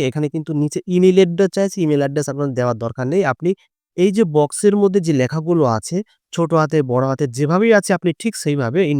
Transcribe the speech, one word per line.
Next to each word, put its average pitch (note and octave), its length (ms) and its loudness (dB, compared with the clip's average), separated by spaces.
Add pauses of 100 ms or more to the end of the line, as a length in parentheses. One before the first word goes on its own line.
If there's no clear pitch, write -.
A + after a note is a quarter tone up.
এখানে D3+ 260 -4
কিন্তু D#3+ 180 -6 (100)
নিচে D3+ 180 -2 (160)
ইমেইল F#3 240 6
অ্যাড্রেস F3+ 360 2
চাইছে, G3 300 -2
ইমেইল D3 180 2
অ্যাড্রেস C#3 300 -2
আপনার C#3+ 240 -4
দেওয়ার B2 260 0
দরকার A#2 280 -6
নেই। F#3+ 100 0 (100)
আপনি D#3+ 180 -2 (480)
এই F#3+ 200 2
যে A3+ 60 4 (120)
বক্সের E3+ 460 2
মধ্যে G3 260 2
যে D#3+ 140 2
লেখাগুলো D#3+ 420 0 (140)
আছে E3+ 200 -6 (360)
ছোট E3 180 -2 (100)
হাতে D#3 160 0 (140)
বড় B2+ 200 0
হাতে C3+ 140 -2 (120)
যেভাবেই F3+ 420 2
আছে - 180 -4
আপনি F3 120 -2 (120)
ঠিক A3+ 120 -4 (100)
সেইভাবে C#3+ 360 -2 (100)
এই D3 100 0